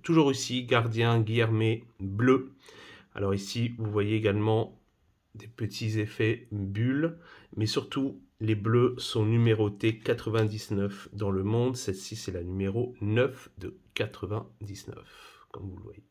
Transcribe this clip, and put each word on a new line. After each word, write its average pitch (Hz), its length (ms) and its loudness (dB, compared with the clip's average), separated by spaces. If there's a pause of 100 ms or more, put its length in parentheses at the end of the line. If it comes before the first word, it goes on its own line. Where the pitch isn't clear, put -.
toujours 160 300 4
ici, 127 320 -4
gardien 117 580 4
Guillermet 110 600 2 (160)
bleu. 117 520 2 (600)
Alors 101 200 0
ici, 117 440 -2
vous 110 140 -4
voyez 104 240 2
également 107 640 2 (580)
des 110 120 -18
petits 110 520 -4
effets 113 520 -2
bulles, 120 680 0 (380)
mais 107 120 0
surtout, 135 520 -2 (200)
les 110 160 2
bleus 120 420 2
sont - 260 -2
numérotés 110 760 2
quatre-vingt-dix-neuf 107 1120 -2
dans 104 160 -4
le 95 140 0
monde. 120 340 0
Celle-ci, - 380 -6
c'est - 160 -8
la 87 100 -6
numéro 98 600 -4
neuf 113 480 0 (100)
de - 180 -12 (160)
quatre-vingt-dix-neuf, - 1600 -10
comme 95 180 -12
vous 92 80 -12
le - 60 -16
voyez. 107 280 -20